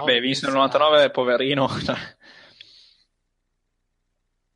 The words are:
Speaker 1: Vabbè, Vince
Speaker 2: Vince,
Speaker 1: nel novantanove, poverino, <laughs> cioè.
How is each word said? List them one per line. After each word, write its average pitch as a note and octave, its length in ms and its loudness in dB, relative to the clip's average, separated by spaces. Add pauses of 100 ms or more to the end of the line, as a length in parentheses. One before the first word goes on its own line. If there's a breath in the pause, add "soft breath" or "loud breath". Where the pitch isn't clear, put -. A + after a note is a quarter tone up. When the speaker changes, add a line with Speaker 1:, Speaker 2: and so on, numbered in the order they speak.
Speaker 1:
Vabbè, B2 160 2
Vince B2+ 60 -4
Speaker 2:
Vince, C3+ 200 -4
Speaker 1:
nel C3+ 80 -4
novantanove, C#3 560 4
poverino, C3 560 -2
<laughs> - 160 -6
cioè. - 140 -6 (2500 soft breath)